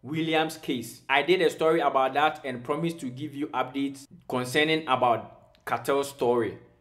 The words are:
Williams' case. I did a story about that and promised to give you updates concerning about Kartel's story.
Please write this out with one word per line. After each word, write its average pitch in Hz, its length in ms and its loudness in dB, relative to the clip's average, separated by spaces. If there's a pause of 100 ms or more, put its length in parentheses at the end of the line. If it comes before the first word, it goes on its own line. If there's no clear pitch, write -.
Williams' 156 560 -2
case. - 520 -6
I 143 120 4
did 175 200 4
a 156 80 4
story 160 300 2
about 135 360 2
that 151 280 2
and 123 180 -8
promised 165 380 -4
to 135 100 -8
give 135 240 -10
you 143 140 -6
updates 135 580 -4 (220)
concerning 151 580 0
about - 800 0
Kartel's 139 440 -2
story. 117 480 0 (240)